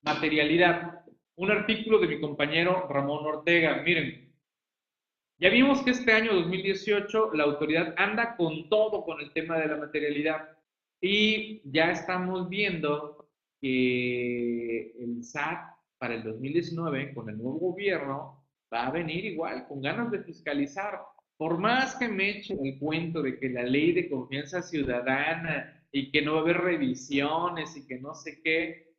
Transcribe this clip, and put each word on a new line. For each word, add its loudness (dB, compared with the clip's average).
Materialidad. 4
Un -2
artículo 4
de 6
mi -2
compañero 2
Ramón 0
Ortega. 2
Miren, 0
ya 6
vimos 6
que 2
este 4
año 4
dos 2
mil -2
dieciocho 0
la 4
autoridad 0
anda 0
con -4
todo 2
con -8
el -12
tema -2
de 0
la -2
materialidad -2
y 0
ya 4
estamos -2
viendo -2
que 0
el -8
sat -6
para -4
el -6
dos -8
mil -6
diecinueve, -2
con -10
el -8
nuevo -6
gobierno, -4
va -2
a -2
venir -4
igual, -6
con -10
ganas -2
de -4
fiscalizar. -4
Por 0
más 2
que -2
me 0
echen -6
el -4
cuento -2
de -2
que -2
la -2
ley 4
de 0
confianza -4
ciudadana -2
y -2
que 4
no 0
va 4
a 2
haber 2
revisiones 0
y -18
que -10
no -12
sé -16
qué -2